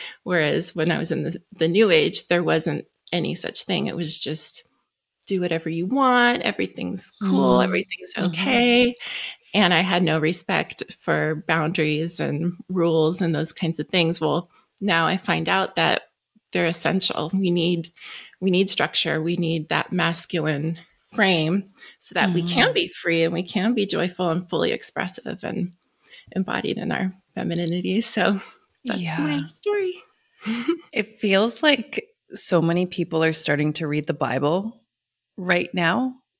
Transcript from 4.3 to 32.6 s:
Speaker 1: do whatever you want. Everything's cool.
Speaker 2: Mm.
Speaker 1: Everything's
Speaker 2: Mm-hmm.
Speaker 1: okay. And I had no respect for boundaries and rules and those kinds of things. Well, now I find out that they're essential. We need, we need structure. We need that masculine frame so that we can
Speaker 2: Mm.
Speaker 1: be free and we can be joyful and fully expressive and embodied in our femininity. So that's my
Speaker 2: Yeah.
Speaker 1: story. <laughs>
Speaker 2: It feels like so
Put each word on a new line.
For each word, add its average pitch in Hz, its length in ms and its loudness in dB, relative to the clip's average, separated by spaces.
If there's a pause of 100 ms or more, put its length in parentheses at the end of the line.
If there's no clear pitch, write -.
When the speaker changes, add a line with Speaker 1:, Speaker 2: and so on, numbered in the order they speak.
Speaker 1:
do 190 140 -2
whatever 165 280 -2
you 165 180 -2
want. 247 560 2
Everything's 190 680 -4 (120)
cool. 127 360 4
Speaker 2:
Mm. 123 60 6
Speaker 1:
Everything's - 500 -4
Speaker 2:
Mm-hmm. - 120 -2
Speaker 1:
okay. 240 680 4 (580)
And 185 200 6
I 165 80 4
had 185 220 2
no 160 160 2
respect 160 640 -2 (160)
for 156 480 -2
boundaries 160 760 0
and 156 340 -2 (140)
rules 170 540 2
and 165 120 2
those 156 180 -2
kinds 165 260 -4
of 151 100 -6
things. 170 320 2
Well, 156 300 0 (300)
now 165 260 2
I 170 100 2
find 165 320 -2
out 190 280 0
that - 260 2 (500)
they're 175 140 0
essential. 165 680 0
We 190 180 2
need, 175 380 0 (520)
we 190 100 0
need 185 180 4
structure. 156 540 0
We 170 140 0
need 165 320 -2
that - 240 -2
masculine 160 840 0 (280)
frame 190 640 0 (300)
so - 140 -10
that 185 200 2
we 170 80 2
can 175 280 2
Speaker 2:
Mm. 480 40 -4
Speaker 1:
be 175 140 0
free 165 340 0
and 165 100 2
we 170 120 -2
can 202 300 0
be 208 120 2
joyful 180 440 -2
and 175 180 -2
fully 156 240 0
expressive - 720 -6
and - 280 -4 (600)
embodied - 440 -2
in - 140 -6
our 185 220 -2 (220)
femininity. 175 640 -2
So 196 400 0 (440)
that's 214 140 -4
my 185 360 -2
Speaker 2:
Yeah. 285 120 -4
Speaker 1:
story. 392 560 -4 (420)
<laughs> 240 480 -4
Speaker 2:
It 220 260 -6
feels 208 440 2
like - 460 0 (260)
so - 260 2